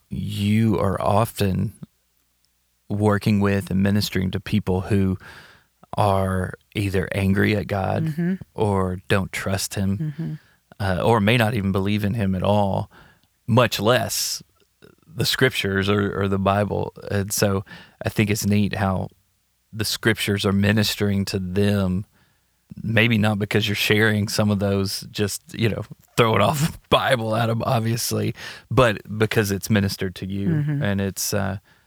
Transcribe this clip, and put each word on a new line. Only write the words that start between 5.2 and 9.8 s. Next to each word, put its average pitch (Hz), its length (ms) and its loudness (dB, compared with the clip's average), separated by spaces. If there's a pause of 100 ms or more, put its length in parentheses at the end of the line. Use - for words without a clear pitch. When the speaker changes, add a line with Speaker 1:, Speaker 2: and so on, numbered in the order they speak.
Speaker 1:
are 95 580 0 (200)
either 98 380 -2
angry 101 440 2
at 98 100 -4
God 101 380 -2
Speaker 2:
Mm-hmm. 170 300 -2 (200)
Speaker 1:
or 95 440 0 (100)
don't 95 240 0
trust - 420 -6
him, 98 240 0